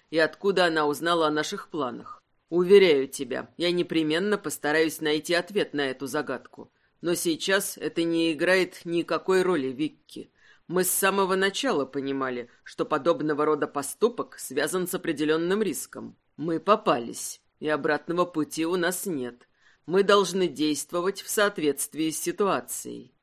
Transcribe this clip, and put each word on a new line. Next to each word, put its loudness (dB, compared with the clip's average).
и -4
откуда 2
она 2
узнала 2
о 2
наших -4
планах. -8
Уверяю 6
тебя, -8
я 0
непременно 0
постараюсь -2
найти 0
ответ -2
на 0
эту -4
загадку. -8
Но 0
сейчас -2
это -4
не 0
играет 0
никакой 0
роли, 0
Викки. -8
Мы 2
с -2
самого 2
начала 0
понимали, -4
что -6
подобного 0
рода 2
поступок -4
связан -2
с -6
определённым 0
риском. -8
Мы -4
попались, 0
и -4
обратного 0
пути -4
у 0
нас -2
нет. -6
Мы 2
должны 4
действовать -2
в -12
соответствии 0
с -6
ситуацией". -4